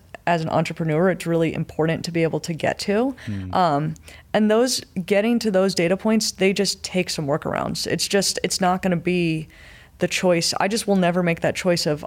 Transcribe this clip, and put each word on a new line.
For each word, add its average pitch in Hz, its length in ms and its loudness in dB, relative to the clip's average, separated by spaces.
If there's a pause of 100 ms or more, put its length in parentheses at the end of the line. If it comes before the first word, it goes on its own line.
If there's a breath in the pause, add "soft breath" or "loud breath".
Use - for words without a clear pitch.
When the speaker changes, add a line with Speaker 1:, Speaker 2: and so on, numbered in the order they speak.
(260)
Speaker 1:
as 170 160 2
an 160 80 -4
entrepreneur, 160 600 0
it's - 180 -2
really 165 260 2
important 160 520 -2
to 170 60 -6
be 170 120 0
able 156 180 0
to 170 120 -6
get - 260 -2
to. 233 340 0 (140)
Speaker 2:
Mm. 95 260 -6
Speaker 1:
Um, 156 400 2 (400 loud breath)
and 214 180 4
those, 247 300 2 (240)
getting 214 340 2
to 220 120 0
those 190 240 2
data 180 220 2
points, 220 340 0
they 190 220 2
just 190 300 -2
take 180 260 -2
some 151 180 -4
workarounds. - 600 -2
It's - 200 -2
just, - 360 0
it's - 180 -4
not 185 200 0
gonna 185 160 0
be 165 500 -2 (520 loud breath)
the 175 100 2
choice. 175 500 2
I 190 80 2
just 214 220 -2
will 196 80 4
never 180 260 2
make 165 160 0
that - 160 0
choice 175 300 0
of, 151 220 -2